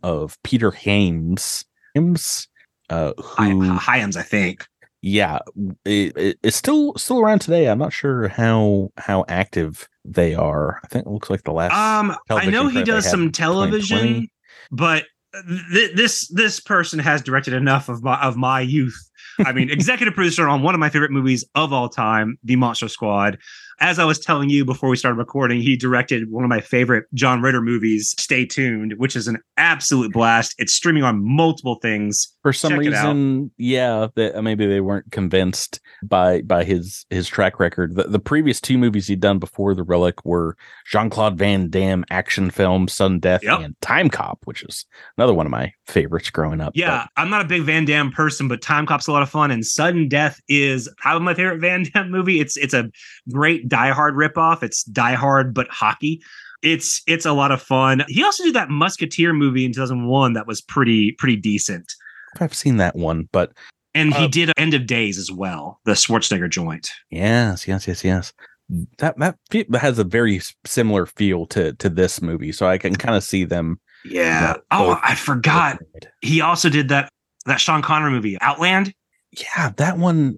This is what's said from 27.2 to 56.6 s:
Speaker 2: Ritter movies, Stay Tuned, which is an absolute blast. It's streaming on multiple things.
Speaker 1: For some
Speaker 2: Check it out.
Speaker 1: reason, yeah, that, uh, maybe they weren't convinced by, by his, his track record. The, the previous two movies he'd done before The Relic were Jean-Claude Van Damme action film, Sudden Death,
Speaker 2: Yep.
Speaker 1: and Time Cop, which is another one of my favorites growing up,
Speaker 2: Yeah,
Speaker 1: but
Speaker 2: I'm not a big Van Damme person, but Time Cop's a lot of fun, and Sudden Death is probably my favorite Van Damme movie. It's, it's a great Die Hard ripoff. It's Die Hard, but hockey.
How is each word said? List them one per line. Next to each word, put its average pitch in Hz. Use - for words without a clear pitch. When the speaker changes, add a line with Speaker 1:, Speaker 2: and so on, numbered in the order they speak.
Speaker 2:
Ritter 127
movies, 110
Stay 127
Tuned, 110
which 127
is 110
an 117
absolute 143
blast. 113
It's 120
streaming 160
on 113
multiple 143
things. 104
Speaker 1:
For 139
some 151
Speaker 2:
Check 147
it 147
out. 107
Speaker 1:
reason, 139
yeah, 120
that, 110
uh, 110
maybe 110
they 98
weren't 98
convinced 92
by, 92
by 87
his, 90
his 92
track 95
record. 87
The, 98
the 104
previous 147
two 131
movies 104
he'd 98
done 101
before 98
The 92
Relic 87
were 82
Jean-Claude 107
Van 98
Damme 95
action 92
film, 92
Sudden 95
Death, 90
Speaker 2:
Yep. 117
Speaker 1:
and 78
Time 151
Cop, -
which -
is -
another 117
one 80
of 71
my 60
favorites -
growing 78
up, 76
Speaker 2:
Yeah, 151
Speaker 1:
but 143
Speaker 2:
I'm 175
not 208
a 156
big 170
Van 156
Damme 147
person, 151
but 120
Time 151
Cop's 147
a 156
lot 143
of 135
fun, 151
and 113
Sudden 165
Death 143
is 139
probably 165
my 180
favorite 175
Van 180
Damme 185
movie. 185
It's, 143
it's 139
a 117
great 151
Die 123
Hard 147
ripoff. 160
It's -
Die 120
Hard, 131
but 123
hockey. 151